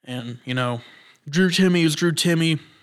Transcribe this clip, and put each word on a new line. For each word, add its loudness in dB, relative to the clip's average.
And, -12
you -8
know, -4
Drew 2
Timme 2
is 0
Drew 0
Timme. 0